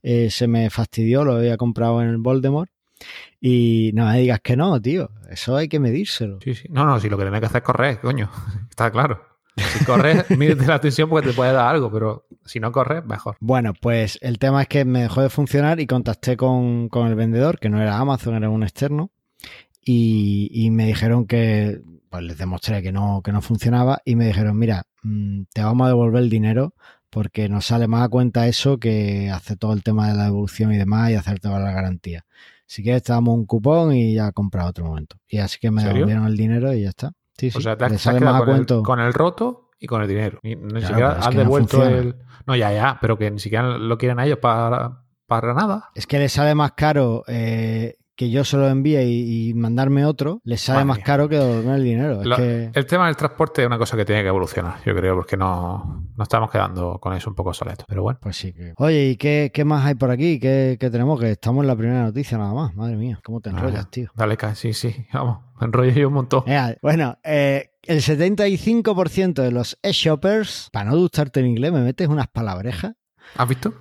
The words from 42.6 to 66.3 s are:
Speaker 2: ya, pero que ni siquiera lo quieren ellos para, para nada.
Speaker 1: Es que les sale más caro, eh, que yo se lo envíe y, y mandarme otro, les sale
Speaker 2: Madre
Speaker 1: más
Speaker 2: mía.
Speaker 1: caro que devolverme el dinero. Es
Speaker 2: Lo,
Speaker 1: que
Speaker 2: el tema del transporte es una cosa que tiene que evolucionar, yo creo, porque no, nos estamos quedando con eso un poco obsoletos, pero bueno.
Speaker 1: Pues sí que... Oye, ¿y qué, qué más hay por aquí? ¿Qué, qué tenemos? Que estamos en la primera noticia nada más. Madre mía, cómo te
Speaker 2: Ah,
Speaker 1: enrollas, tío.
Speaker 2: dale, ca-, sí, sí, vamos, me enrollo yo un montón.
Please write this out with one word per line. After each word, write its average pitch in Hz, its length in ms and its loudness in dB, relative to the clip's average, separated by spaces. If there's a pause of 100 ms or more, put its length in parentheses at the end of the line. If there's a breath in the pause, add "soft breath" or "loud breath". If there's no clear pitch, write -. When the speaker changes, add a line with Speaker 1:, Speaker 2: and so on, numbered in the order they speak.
Speaker 2:
ya, 123 280 0
pero 110 180 2
que 107 120 0
ni 104 100 -8
siquiera 117 380 -2
lo 113 200 -2
quieren 123 220 0
ellos 135 180 2
para, 120 640 0 (240)
para 117 280 0
nada. 190 400 -2
Speaker 1:
Es 110 120 -10
que 143 120 0
les 139 140 2
sale 147 220 4
más 147 180 2
caro, 139 540 2
eh, 113 720 -4 (180)
que 120 160 -2
yo 131 140 2
se 139 140 0
lo 135 100 4
envíe 135 340 2
y, 117 460 0
y 113 60 -2
mandarme 131 500 2
otro, 151 400 -2
les 117 160 -4
sale 131 200 0
Speaker 2:
Madre 139 80 2
Speaker 1:
más 131 100 0
Speaker 2:
mía. 98 60 -12
Speaker 1:
caro 143 260 2
que 156 80 0
devolverme 123 380 0
el 135 80 0
dinero. 120 360 -2
Es 104 60 -4
Speaker 2:
Lo, 120 100 0
Speaker 1:
que 117 360 -2
Speaker 2:
el 135 140 0
tema 180 200 2
del 156 100 0
transporte 151 460 -2
es 120 40 2
una 120 120 -2
cosa 117 180 -2
que 107 80 0
tiene 104 180 0
que 98 60 0
evolucionar, 92 560 -2
yo 104 100 0
creo, 92 220 0
porque 90 200 -4
no, 92 680 -4 (100)
nos 107 120 -4
estamos 110 240 -4
quedando 90 500 -4
con 95 140 -6
eso 95 160 -8
un 98 40 -12
poco 95 140 -6
obsoletos, - 400 -10
pero 95 140 -4
bueno. 123 200 -4
Speaker 1:
Pues 98 140 -10
sí 95 160 -12
que... 87 240 -16
Oye, 147 320 2
¿y 127 80 0
qué, 147 360 0
qué 147 120 -2
más 143 220 2
hay 143 80 2
por 123 160 0
aquí? 143 280 0
¿Qué, 131 400 0
qué 127 120 -2
tenemos? 123 280 0
Que 113 140 0
estamos 123 320 0
en 139 40 2
la 127 80 2
primera 120 280 0
noticia 117 340 -4
nada 101 140 -4
más. 120 240 -4
Madre 113 200 -6
mía, 110 280 -6
cómo 113 160 -10
te - 80 -12
Speaker 2:
Ah, 98 60 -6
Speaker 1:
enrollas, 98 360 -4
tío. 120 240 -10
Speaker 2:
dale, 110 220 -2
ca-, 107 180 -6
sí, 107 200 -6
sí, 113 380 -6
vamos, 123 260 -4 (200)
me 123 80 -4
enrollo 123 260 2
yo 143 160 4
un 143 60 0
montón. 127 320 0